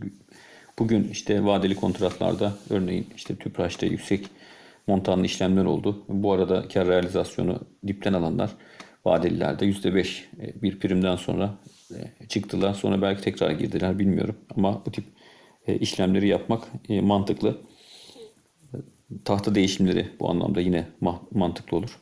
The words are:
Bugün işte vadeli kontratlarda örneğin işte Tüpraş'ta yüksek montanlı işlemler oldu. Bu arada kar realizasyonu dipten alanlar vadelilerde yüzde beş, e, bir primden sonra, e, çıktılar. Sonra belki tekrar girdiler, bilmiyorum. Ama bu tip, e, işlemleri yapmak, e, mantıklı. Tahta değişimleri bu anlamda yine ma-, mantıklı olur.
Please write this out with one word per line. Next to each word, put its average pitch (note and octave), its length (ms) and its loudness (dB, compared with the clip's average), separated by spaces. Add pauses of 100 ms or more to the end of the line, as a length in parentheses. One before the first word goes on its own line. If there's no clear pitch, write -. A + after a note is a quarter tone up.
(800)
Bugün A2 320 2
işte G2+ 340 0
vadeli F#2+ 300 2
kontratlarda F#2 800 -2 (160)
örneğin F2+ 460 -2
işte - 200 -10
Tüpraş'ta F#2 500 -4
yüksek G2 400 -2 (600)
montanlı F#2 380 2
işlemler F#2 400 2
oldu. F2+ 420 -2
Bu G2 260 0
arada F#2 340 2
kar F#2 200 0
realizasyonu F2+ 720 0 (280)
dipten G2+ 260 -2
alanlar F2 380 0 (540)
vadelilerde E2+ 600 2
yüzde G2 300 2
beş, - 340 -2 (120)
e, - 200 -12
bir G2 180 -2
primden F#2 360 2
sonra, F#2 420 -2 (340)
e, - 360 -14
çıktılar. G2 460 0
Sonra G2 280 0
belki G2 200 2
tekrar F#2+ 300 0
girdiler, F#2 480 0
bilmiyorum. G2 360 2 (200)
Ama G3+ 300 0
bu - 60 -6
tip, - 140 -8 (640)
e, G2 100 0
işlemleri G2 500 2
yapmak, G#2 360 0 (260)
e, G2+ 120 2
mantıklı. G2+ 600 2 (1600)
Tahta G2+ 300 2
değişimleri F#2 520 2 (120)
bu E2+ 100 -2
anlamda F2 320 0
yine F2 260 2 (140)
ma-, F2 180 0 (120)
mantıklı - 460 -2
olur. G#2 240 -6